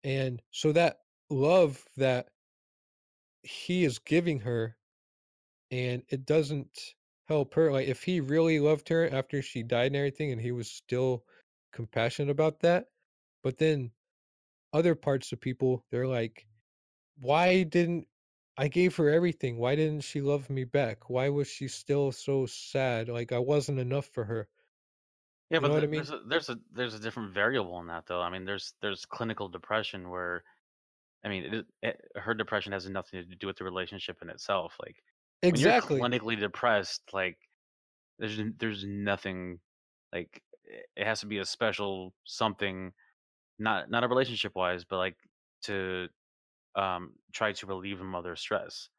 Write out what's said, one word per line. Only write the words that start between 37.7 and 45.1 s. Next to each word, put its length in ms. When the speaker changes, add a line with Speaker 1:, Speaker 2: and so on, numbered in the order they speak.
Speaker 2:
there's 220
n-, 180
there's 280
nothing, 760
like, 300
i-, 160
it 100
has 140
to 60
be 120
a 80
special 680
something, 680
not, 320
not 140
a 40
relationship-wise, 760
but, 140
like, 200